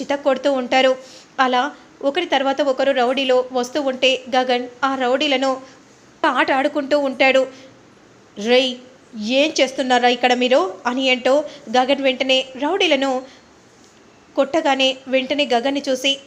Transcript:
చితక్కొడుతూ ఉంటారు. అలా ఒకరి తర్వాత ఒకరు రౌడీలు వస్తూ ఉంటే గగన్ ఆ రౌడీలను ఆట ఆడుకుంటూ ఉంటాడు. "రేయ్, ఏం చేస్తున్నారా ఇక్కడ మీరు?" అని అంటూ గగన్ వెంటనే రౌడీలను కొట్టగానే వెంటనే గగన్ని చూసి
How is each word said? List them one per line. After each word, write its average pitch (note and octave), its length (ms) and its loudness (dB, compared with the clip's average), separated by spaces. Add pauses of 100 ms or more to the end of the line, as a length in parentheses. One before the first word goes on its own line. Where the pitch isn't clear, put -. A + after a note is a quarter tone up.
చితక్కొడుతూ C#4 520 0
ఉంటారు. C4 440 2 (440)
అలా B3+ 320 0 (300)
ఒకరి C#4 240 -2
తర్వాత C4+ 360 0
ఒకరు C4+ 300 0
రౌడీలు B3+ 600 0
వస్తూ B3 300 -4
ఉంటే C4 420 -2 (120)
గగన్ B3+ 320 0 (160)
ఆ C4+ 100 0
రౌడీలను C4 880 -2 (420)
ఆట D4 240 0
ఆడుకుంటూ D4 480 0
ఉంటాడు. C4 480 2 (920)
"రేయ్, B3 380 2 (440)
ఏం C4 400 0
చేస్తున్నారా B3+ 480 0
ఇక్కడ B3 260 2
మీరు?" B3+ 400 2 (120)
అని C4 240 0
అంటూ B3+ 340 2 (340)
గగన్ C4 240 0
వెంటనే C4 440 0 (160)
రౌడీలను C#4+ 600 0 (1120)
కొట్టగానే C4+ 600 0 (120)
వెంటనే C4 380 0
గగన్ని C4+ 420 0
చూసి C4+ 380 -2